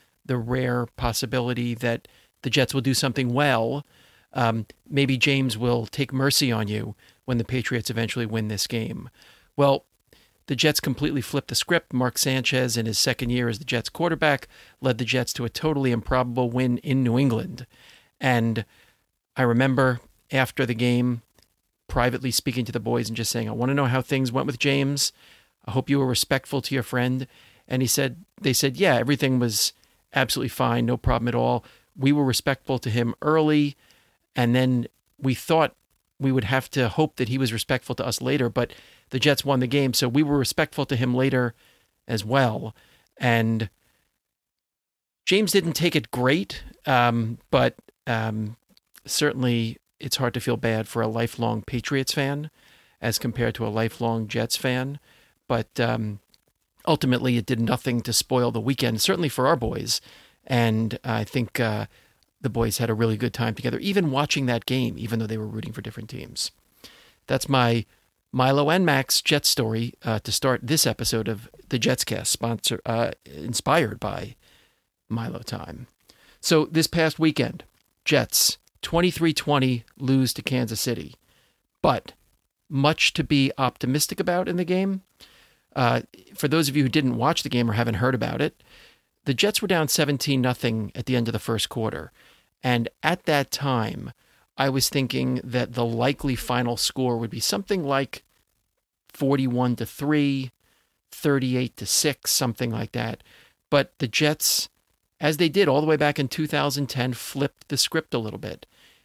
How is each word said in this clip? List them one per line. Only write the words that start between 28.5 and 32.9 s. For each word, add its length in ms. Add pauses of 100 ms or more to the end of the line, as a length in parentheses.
said, 240
"Yeah, 180
everything 440
was 340 (400)
absolutely 360
fine, 360
no 100
problem 320
at 80
all. 300 (320)
We 160
were 100
respectful 560
to 100
him 320